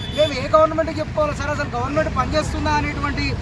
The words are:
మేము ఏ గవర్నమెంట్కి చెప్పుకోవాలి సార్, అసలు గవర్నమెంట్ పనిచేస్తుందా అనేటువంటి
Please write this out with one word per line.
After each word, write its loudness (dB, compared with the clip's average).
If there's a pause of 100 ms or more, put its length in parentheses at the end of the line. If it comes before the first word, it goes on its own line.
(180)
మేము 4
ఏ -4
గవర్నమెంట్కి 4
చెప్పుకోవాలి -2
సార్, -4
అసలు -2
గవర్నమెంట్ -2
పనిచేస్తుందా 0
అనేటువంటి -2